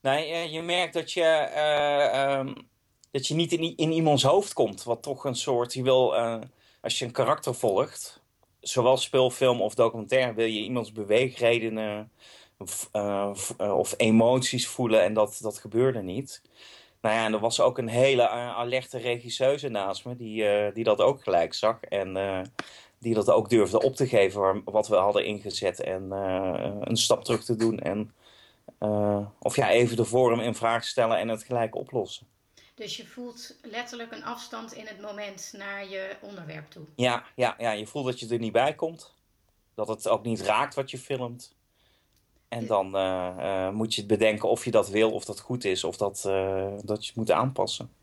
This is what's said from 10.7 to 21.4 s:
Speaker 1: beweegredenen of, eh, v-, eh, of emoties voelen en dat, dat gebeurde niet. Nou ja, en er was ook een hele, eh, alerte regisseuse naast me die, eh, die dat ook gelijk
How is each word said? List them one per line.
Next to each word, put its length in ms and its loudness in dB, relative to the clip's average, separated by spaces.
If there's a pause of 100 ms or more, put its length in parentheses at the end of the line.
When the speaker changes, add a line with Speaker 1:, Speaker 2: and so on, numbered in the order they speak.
Speaker 1:
beweegredenen 1200 0 (460)
of, 340 -10
eh, 420 -2
v-, 240 -8
eh, 200 0
of 180 0
emoties 720 4
voelen 340 2
en 120 2
dat, 280 0
dat 160 -6
gebeurde 440 0
niet. 400 -10 (580)
Nou 140 0
ja, 100 0
en 80 0
er 60 0
was 220 0
ook 180 4
een 100 -4
hele, 340 4
eh, 340 0
alerte 420 -4
regisseuse 720 -2
naast 360 -4
me 120 -8
die, 320 -2
eh, 260 2
die 100 -2
dat 160 4
ook 220 4
gelijk 320 2